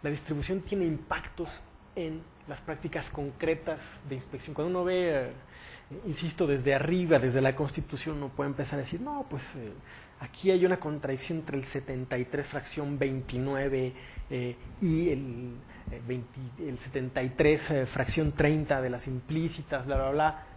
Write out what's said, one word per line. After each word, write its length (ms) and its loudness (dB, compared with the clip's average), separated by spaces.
la 80 -2
distribución 520 -2
tiene 220 0
impactos 760 -4
en 280 -6
las 120 -10
prácticas 500 -6
concretas 720 -2
de 80 -4
inspección. 380 -10
Cuando 160 0
uno 140 2
ve, 440 2
eh, 40 -8
insisto, 400 0
desde 280 4
arriba, 460 6
desde 200 4
la 140 6
Constitución, 640 -4
uno 140 -4
puede 200 0
empezar 300 -2
a 20 -4
decir, 180 -4
"No, 300 -4
pues, 240 -8
eh, 180 -10
aquí 320 0
hay 160 6
una 140 4
contradicción 580 -2
entre 180 -4
el 80 -2
setenta 540 -4
y 60 0
tres 220 -2
fracción 520 -4
veintinueve, 920 0
eh, 280 -4
y 300 4
el, 440 -4
eh, 120 -8
veinti, 360 -6
el 120 -6
setenta 440 -4
y 80 0
tres, 400 6
eh, 160 4
fracción 460 2
treinta 480 4
de 100 0
las 160 -4
implícitas, 800 -2
bla, 100 2
bla, 140 4
bla". 360 2